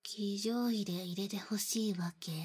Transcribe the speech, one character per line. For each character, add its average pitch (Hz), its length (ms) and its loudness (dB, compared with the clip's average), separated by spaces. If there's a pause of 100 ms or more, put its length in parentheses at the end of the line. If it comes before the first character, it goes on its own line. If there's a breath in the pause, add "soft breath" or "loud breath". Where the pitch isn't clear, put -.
騎 202 360 -2
乗 233 320 2
位 214 140 2
で 185 80 -2
入 180 320 -2
れ 196 40 -4
て 202 80 -2
ほ 208 200 -2
し 214 340 2
い 190 40 2
わ 175 260 0
け？ 165 120 -6 (120)